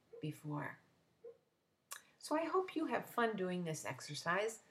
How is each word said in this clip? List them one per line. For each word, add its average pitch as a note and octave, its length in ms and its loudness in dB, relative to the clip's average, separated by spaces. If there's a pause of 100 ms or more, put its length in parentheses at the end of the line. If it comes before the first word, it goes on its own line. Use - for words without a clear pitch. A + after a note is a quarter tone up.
(220)
before. D3 580 -4 (1400)
So - 200 0
I D#4+ 80 2
hope F#4 320 2
you D#4+ 80 2
have - 240 2
fun A3+ 260 2
doing F3+ 300 0
this D#3 180 -2
exercise. E3+ 760 0 (120)